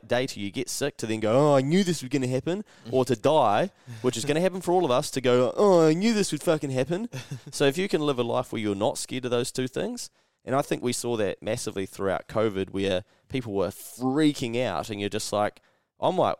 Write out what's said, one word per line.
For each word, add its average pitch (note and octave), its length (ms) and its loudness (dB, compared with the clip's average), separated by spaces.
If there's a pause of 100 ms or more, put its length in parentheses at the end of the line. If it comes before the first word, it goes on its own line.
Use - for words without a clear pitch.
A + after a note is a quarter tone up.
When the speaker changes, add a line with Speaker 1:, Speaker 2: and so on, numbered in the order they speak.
Speaker 1:
day B2 220 -2
till - 160 -8
you G2+ 80 -6
get - 180 -6
sick - 280 -4
to A#2+ 100 -8
then A2 120 -2
go, G#2+ 160 2
"Oh, D3 200 6
I C3+ 60 6
knew E3 220 4
this E3+ 200 -2
was B2+ 60 -10
gonna C3 180 0
happen," D#3+ 360 -2 (240)
Speaker 2:
Mm. A#2+ 60 -8
Speaker 1:
or B2+ 120 6
to B2 100 2
die, C3+ 560 4 (320)
which B2+ 120 0
is A#2+ 100 -6
gonna D3 160 0
happen F#3 200 -2
for F3 120 0
all E3 120 4
of C3 60 2
us, C3+ 180 0
to C3 120 -4
go, B2 360 4
"Oh, F3+ 300 6
I D#3 60 6
knew G#3 200 2
this G#3 180 0
would D3+ 120 -6
fucking D3+ 260 0
happen." C#3+ 400 -2 (200)
Speaker 2:
<laughs> C#3 220 -14
Speaker 1:
So - 140 0
if C#3 140 2
you G3 100 0
can E3 160 0
live C#3 140 0
a B2 40 2
life A#2+ 300 -2
where A2+ 80 -4
you're G#2 140 0
not A2 240 -2
scared B2+ 260 -8
of A#2+ 60 -4
those A#2+ 200 -2
two C3 160 -4
things, A3 440 -8 (340)
and A#2+ 100 -2
I C#3+ 60 2
think - 220 -4
we A#2+ 100 0
saw A#2+ 240 -4
that G2+ 240 -2
massively G2+ 460 -6
throughout F#2+ 400 -4
covid, G2 420 -2
where F#2+ 340 -2 (240)
people A#2+ 260 -6
were F#2 160 0
freaking C3 960 -2
out, F#2+ 280 -4
and G2+ 80 -8
you're G2+ 100 -4
just G#2 240 -6
like, G#2 280 -2 (380)
"I'm E3 160 0
like, C3+ 240 2